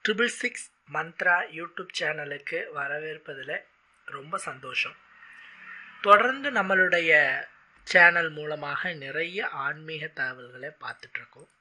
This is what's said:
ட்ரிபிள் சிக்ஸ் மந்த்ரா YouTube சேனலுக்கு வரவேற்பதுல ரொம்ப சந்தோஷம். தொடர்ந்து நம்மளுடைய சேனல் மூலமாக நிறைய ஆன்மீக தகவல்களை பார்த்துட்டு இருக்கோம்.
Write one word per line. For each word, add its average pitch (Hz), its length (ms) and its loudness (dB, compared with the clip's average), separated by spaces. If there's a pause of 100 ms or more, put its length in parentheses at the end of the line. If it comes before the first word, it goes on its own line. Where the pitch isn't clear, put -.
ட்ரிபிள் 214 180 2
சிக்ஸ் - 460 -6 (220)
மந்த்ரா 175 480 0 (140)
YouTube 175 320 -10 (120)
சேனலுக்கு 151 640 -6 (120)
வரவேற்பதுல 147 880 -8 (440)
ரொம்ப 147 320 -10
சந்தோஷம். - 580 -6 (1040)
தொடர்ந்து 254 500 6
நம்மளுடைய 175 920 4 (420)
சேனல் 175 460 6
மூலமாக 151 640 -6
நிறைய 160 540 -6
ஆன்மீக 151 600 -6
தகவல்களை 127 640 -8
பார்த்துட்டு - 460 -14
இருக்கோம். - 340 -14 (120)